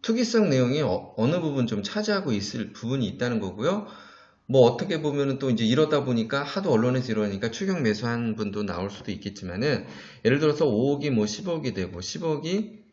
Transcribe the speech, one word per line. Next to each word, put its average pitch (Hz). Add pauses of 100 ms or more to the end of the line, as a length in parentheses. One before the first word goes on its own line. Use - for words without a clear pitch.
투기성 226
내용이 131
어-, 92
어느 147
부분 139
좀 104
차지하고 202
있을 104
부분이 127
있다는 120
거고요. 123 (640)
뭐 131
어떻게 120
보면은 139
또 135
이제 113
이러다 143
보니까 120
하도 170
언론에서 123
이러니까 107
추격 190
매수한 117
분도 104
나올 92
수도 -
있겠지만은 98 (380)
예를 131
들어서 151
오억이 143
뭐 110
십억이 151
되고 87
십억이 165 (140)